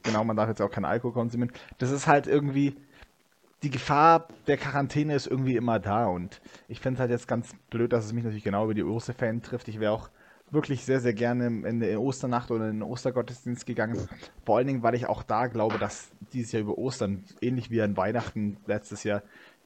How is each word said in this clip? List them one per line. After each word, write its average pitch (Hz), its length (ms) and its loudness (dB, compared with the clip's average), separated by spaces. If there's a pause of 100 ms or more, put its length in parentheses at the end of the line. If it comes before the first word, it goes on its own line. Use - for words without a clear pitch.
genau, 110 220 2
man 113 120 0
darf 107 120 2
jetzt 110 120 -2
auch 101 120 2
keinen 98 140 -2
Alkohol 117 260 0
konsumieren. 120 400 0 (260)
Das 127 140 0
ist 143 160 0
halt 143 180 6
irgendwie, 139 500 2 (880)
die 143 60 -2
Gefahr 151 580 6 (180)
der 143 100 4
Quarantäne 143 600 0
ist - 100 -2
irgendwie 131 300 0
immer 113 240 2
da 104 260 0
und 90 340 -4 (280)
ich 113 100 -12
find's 131 220 -2
halt 123 100 0
jetzt 120 160 -2
ganz 117 220 -2 (220)
blöd, 117 220 2
dass 117 120 4
es 104 80 -6
mich 117 100 -2
natürlich 107 220 -4
genau 101 220 2
über 110 80 0
die 104 100 2
Osterferien 113 580 -2
trifft. - 240 -8
Ich 110 140 -8
wär 104 100 2
auch 110 200 -2 (400)
wirklich 147 340 0
sehr, 131 160 2
sehr 120 120 2
gerne 120 360 0
in, 113 160 -2 (180)
in 107 140 2
Osternacht 123 560 -2
oder 110 160 0
in 107 80 -4
den 107 80 -4
Ostergottesdienst 120 800 -4
gegangen. 113 320 -2 (480)
Vor 107 120 6
allen 131 100 2
Dingen, 127 160 -2
weil 117 100 4
ich 120 120 -2
auch - 180 -2
da 117 240 0
glaube, 110 300 0
dass - 300 -6 (240)
dieses 117 200 -6
Jahr 110 100 0
über 104 160 -2
Ostern, 98 460 -2 (160)
ähnlich 123 320 -2
wie 113 100 2
an 101 140 0
Weihnachten 104 680 -2
letztes 104 380 -6
Jahr, 104 200 -2 (440)